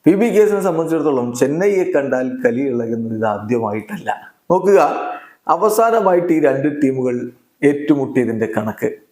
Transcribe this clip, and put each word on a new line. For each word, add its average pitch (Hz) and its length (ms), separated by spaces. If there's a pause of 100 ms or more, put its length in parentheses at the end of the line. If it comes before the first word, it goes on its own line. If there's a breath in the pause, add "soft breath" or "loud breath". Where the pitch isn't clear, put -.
പി 156 60
ബി 202 140
കെ 208 160
എസിനെ 202 200
സംബന്ധിച്ചിടത്തോളം 156 720
ചെന്നൈയെ 175 580
കണ്ടാൽ 131 380 (160)
കലി 120 160
ഇളകുന്നത് 117 560
ഇത് 110 80
ആദ്യമായിട്ടല്ല. 104 1080 (180)
നോക്കുക, 180 280 (680 loud breath)
അവസാനമായിട്ട് 190 880
ഈ 160 60
രണ്ട് 143 420
ടീമുകൾ 127 500 (320)
ഏറ്റുമുട്ടിയതിന്റെ 135 920
കണക്ക് 107 360 (180)